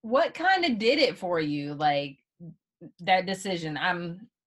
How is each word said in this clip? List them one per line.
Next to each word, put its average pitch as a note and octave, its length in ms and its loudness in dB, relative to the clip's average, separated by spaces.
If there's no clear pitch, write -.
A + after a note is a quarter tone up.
what C4 320 2
kinda F4 420 2
did A3+ 240 2
it G#3+ 180 2
for F3 220 -2
you? D3 340 -4
Like, C#3+ 440 0
that F#3 260 2
decision, F3+ 520 -6
"I'm, F3 500 -4